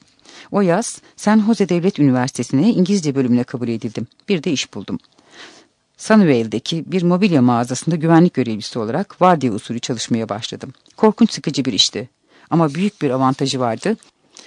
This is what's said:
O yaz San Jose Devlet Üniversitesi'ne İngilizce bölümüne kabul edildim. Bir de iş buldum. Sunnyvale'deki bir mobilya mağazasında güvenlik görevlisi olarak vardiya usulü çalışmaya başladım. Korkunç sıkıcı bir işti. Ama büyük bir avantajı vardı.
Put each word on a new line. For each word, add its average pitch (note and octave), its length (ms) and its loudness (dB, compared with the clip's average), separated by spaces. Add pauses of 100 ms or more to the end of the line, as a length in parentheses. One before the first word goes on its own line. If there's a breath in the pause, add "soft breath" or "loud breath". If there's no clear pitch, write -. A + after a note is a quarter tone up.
(520 loud breath)
O G3 80 2
yaz F#3+ 400 0 (160 soft breath)
San G#3+ 300 4
Jose G#3+ 220 2
Devlet F3 300 0
Üniversitesi'ne C3 720 2
İngilizce F3 440 0
bölümüne B2 300 2
kabul A#2+ 240 -6
edildim. A2+ 380 -6 (220)
Bir F3 140 -2
de F3+ 100 -4
iş - 220 -6
buldum. G2 240 -10 (960 loud breath)
Sunnyvale'deki D3 960 0
bir F#3 100 -2
mobilya F3 400 2
mağazasında B2 540 0
güvenlik E3 380 4
görevlisi A#2 440 -4
olarak A#2+ 440 -4
vardiya D3 300 4
usulü A#2 280 -8
çalışmaya A2+ 480 -4
başladım. A2+ 440 -10 (240)
Korkunç A3 360 4
sıkıcı C#3+ 320 -4
bir C3 80 -2
işti. - 360 -2 (420 soft breath)
Ama D#3 240 2
büyük G3 280 -4
bir C#3+ 80 0
avantajı C3 500 0
vardı. B2 360 -2 (500 loud breath)